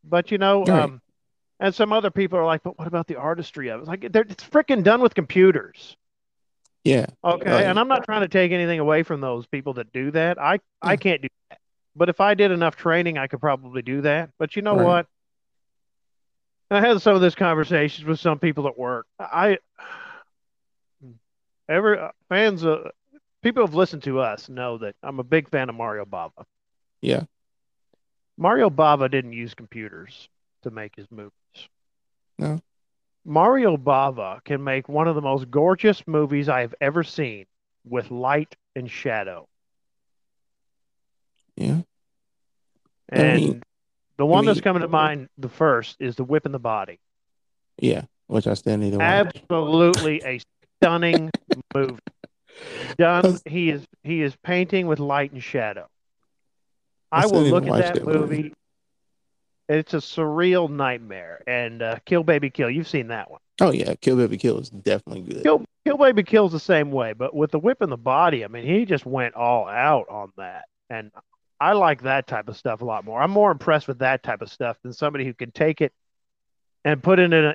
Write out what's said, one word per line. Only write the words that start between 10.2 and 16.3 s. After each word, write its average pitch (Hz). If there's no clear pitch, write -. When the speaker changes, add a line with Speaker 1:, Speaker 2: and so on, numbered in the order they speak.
Speaker 1:
I, 170
I 180
Speaker 2:
Yeah. -
Speaker 1:
can't 160
do 135
that. -
But 170
if 170
I 202
did 196
enough 170
training, 170
I 135
could 131
probably 131
do 127
that. 151
But 156
you 202
know 208
Speaker 2:
Right. 185
Speaker 1:
what? 175